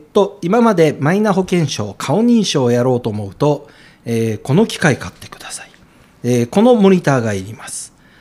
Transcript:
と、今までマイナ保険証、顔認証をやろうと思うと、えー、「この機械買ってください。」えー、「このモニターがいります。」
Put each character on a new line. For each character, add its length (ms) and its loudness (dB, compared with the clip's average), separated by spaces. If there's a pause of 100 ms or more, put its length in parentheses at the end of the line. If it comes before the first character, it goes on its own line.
(140)
と、 260 0
今 220 0
ま 120 2
で 240 2
マ 140 0
イ 80 0
ナ 140 0
保 80 0
険 240 -2
証、 320 -8
顔 260 -2
認 180 4
証 220 0
を 60 2
や 120 2
ろ 120 0
う 80 -2
と 80 -4
思 160 -6
う 80 -14
と、 340 -2 (380)
え 300 -2
ー、 40 -12
「こ 140 -2
の 100 4
機 140 -6
械 180 2
買 140 -12
っ 20 -16
て 160 -20
く 100 -20
だ 120 -20
さ 140 -16
い。」 60 -20 (540)
え 40 -2 (160)
ー、 40 -4
「こ 140 2
の 120 6
モ 160 4
ニ 120 4
タ 160 2
ー 20 -2
が 140 -2
い 100 -8
り 80 -14
ま 160 -18
す。」 240 -14 (280)